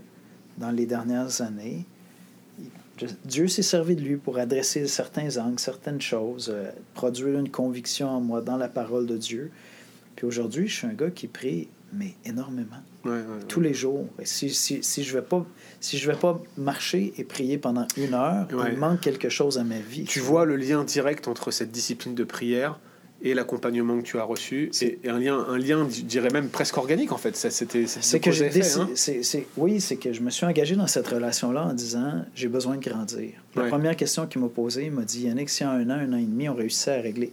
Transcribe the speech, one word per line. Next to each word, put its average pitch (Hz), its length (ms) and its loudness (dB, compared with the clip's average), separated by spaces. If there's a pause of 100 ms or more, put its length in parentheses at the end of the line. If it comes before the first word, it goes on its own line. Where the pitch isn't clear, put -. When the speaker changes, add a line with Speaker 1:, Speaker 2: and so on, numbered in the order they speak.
(580)
Speaker 1:
dans 117 120 -4
les 120 160 2
dernières 123 560 -2
années, 113 420 -6 (1120)
je, 120 80 -6 (180)
Dieu 139 240 2
s'est 185 140 2
servi 170 340 4
de 151 60 0
lui 143 140 0
pour 135 220 -4
adresser 131 480 2
certains 135 520 -2
angles, 120 200 0
certaines 143 420 -4
choses, 117 540 -2
euh, 98 160 -6 (240)
produire 127 440 0
une 135 120 0
conviction 127 580 -2
en 131 120 0
moi 117 220 0
dans 123 140 -2
la 123 120 0
parole 120 380 0
de 117 100 0
Dieu. 117 340 -6 (640)
Puis - 100 -8
aujourd'hui, 120 440 0
je - 80 -4
suis - 100 -4
un 107 80 -2
gars 151 160 0
qui - 160 -8
prie, 156 420 -4 (240)
mais 101 220 -6 (100)
énormément. 123 560 -6 (240)
Speaker 2:
Ouais, 120 60 -2
ouais, 117 100 -2 (280)
Speaker 1:
Tous - 120 -2
Speaker 2:
ouais. 165 80 6
Speaker 1:
les 139 60 2
jours. 131 320 -2 (140)
Et - 40 -8
si, - 260 -2
si, - 340 0
si - 180 -2
je 131 160 -6
vais 120 60 0
pas, 180 200 0 (360)
si - 180 -4
je 139 120 0
vais 147 60 2
pas 170 240 2 (160)
marcher 139 600 0
et 135 60 -4
prier 139 340 -2
pendant 120 280 0 (100)
une 139 180 0
heure, 165 380 2
Speaker 2:
Ouais. 123 200 2
Speaker 1:
il 127 60 0
manque 170 220 4
quelque 139 280 0
chose 135 300 2
à 120 60 2
ma 113 160 -2
vie. 117 240 -8
Speaker 2:
Tu - 160 -2
vois 151 260 6
le 147 100 4
lien 139 280 4
direct 147 440 0
entre 117 220 -2
cette 113 220 -2
discipline 120 420 -4
de 120 100 0
prière 123 540 0 (440)
et 131 100 2
l'accompagnement 120 680 2
que 120 40 0
tu 120 160 -4
as 110 60 0
reçu, 131 480 -2
Speaker 1:
C'est 123 140 2
Speaker 2:
et, 117 180 -2
et 127 40 -4
un 120 100 0
lien, 135 200 2
un 127 180 0
lien, 143 320 4
je 113 140 -4
dirais 120 280 2
même 139 200 2
presque - 260 0
organique, 156 360 2
en 131 40 -2
fait. 107 180 -2
Ça, - 160 -2
c'était, 120 360 0
ça 117 160 -4
Speaker 1:
C'est 160 160 4
Speaker 2:
se 156 40 -6
Speaker 1:
que 180 80 6
j'ai 156 160 6
Speaker 2:
causait 147 140 4
effet, - 0 -
Speaker 1:
décidé, 175 220 4
Speaker 2:
hein. 185 120 2
Speaker 1:
c'est, 127 280 0
c'est, 135 240 0 (100)
oui, 185 240 4
c'est 135 160 -2
que 123 160 -2
je 113 80 -2
me 120 80 0
suis - 160 -2
engagé 160 320 4
dans 196 100 4
cette - 220 2
relation-là 123 580 0
en - 60 0
disant, « 120 520 -2 (100)
J'ai 127 140 -2
besoin 131 280 0
de 135 60 -6
grandir. » 110 480 -4 (260)
La 123 60 2
Speaker 2:
Ouais. 120 80 2
Speaker 1:
première 151 260 2
question 160 300 0
qu'il 131 160 -2
m'a 120 60 2
posée, 120 380 -2
il 156 60 -6
m'a 131 120 0
dit, « 113 180 -4
Yannick, 127 260 0
si - 160 0
en 139 60 2
un 123 180 2
an, 131 60 2
un 139 180 0
an 120 60 4
et 117 60 2
demi, 117 260 0
on 131 40 0
réussissait 120 440 0
à - 20 -2
régler 117 320 -2